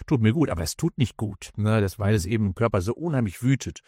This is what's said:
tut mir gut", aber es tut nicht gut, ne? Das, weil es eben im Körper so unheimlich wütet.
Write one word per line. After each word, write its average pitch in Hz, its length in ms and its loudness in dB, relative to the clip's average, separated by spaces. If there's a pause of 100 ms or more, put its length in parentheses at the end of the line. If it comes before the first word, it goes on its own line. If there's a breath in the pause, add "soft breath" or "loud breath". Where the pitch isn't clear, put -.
tut 135 140 2
mir 110 120 6
gut", 156 160 2
aber 85 140 -2
es - 120 -6
tut - 220 -4
nicht 131 200 0
gut, - 380 -8
ne? 107 260 2
Das, 98 180 -2
weil 104 160 2
es 87 100 0
eben 107 220 0
im 90 80 -2
Körper 110 260 0
so 98 120 -2
unheimlich 131 500 -2
wütet. 123 440 0